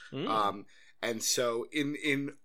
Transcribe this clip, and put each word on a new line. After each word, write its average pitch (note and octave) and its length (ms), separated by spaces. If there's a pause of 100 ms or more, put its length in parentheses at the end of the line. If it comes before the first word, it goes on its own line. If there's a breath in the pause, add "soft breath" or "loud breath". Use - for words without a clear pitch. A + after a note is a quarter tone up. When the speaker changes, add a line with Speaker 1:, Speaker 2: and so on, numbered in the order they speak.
(120 loud breath)
Speaker 1:
Mm. C#3+ 160
Speaker 2:
Um, G2+ 380 (360 soft breath)
and A2 200
so A#2+ 500
in, D3 240
in C#3 380 (100)